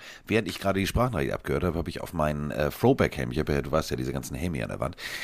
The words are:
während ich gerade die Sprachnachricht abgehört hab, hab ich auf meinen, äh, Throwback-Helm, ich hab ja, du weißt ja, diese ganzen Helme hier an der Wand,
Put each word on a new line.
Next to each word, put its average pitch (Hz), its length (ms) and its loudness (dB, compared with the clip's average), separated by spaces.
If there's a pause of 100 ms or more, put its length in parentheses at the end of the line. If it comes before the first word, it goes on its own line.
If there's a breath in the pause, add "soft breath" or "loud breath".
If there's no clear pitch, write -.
(260 loud breath)
während 104 220 2
ich 90 100 -6
gerade 98 220 2
die 95 80 2
Sprachnachricht 104 440 2
abgehört 69 320 -2
hab, 80 120 2
hab 82 120 -2
ich - 120 -6
auf - 120 -8
meinen, 76 380 0
äh, 73 200 0
Throwback-Helm, 73 600 2
ich 64 80 -2
hab 73 100 2
ja, 71 140 2
du 67 80 -8
weißt 78 200 2
ja, 64 60 0
diese 64 160 -2
ganzen 67 220 -4
Helme 78 220 -2
hier 57 80 -2
an 50 60 -4
der 50 100 -6
Wand, 69 160 -4 (280 loud breath)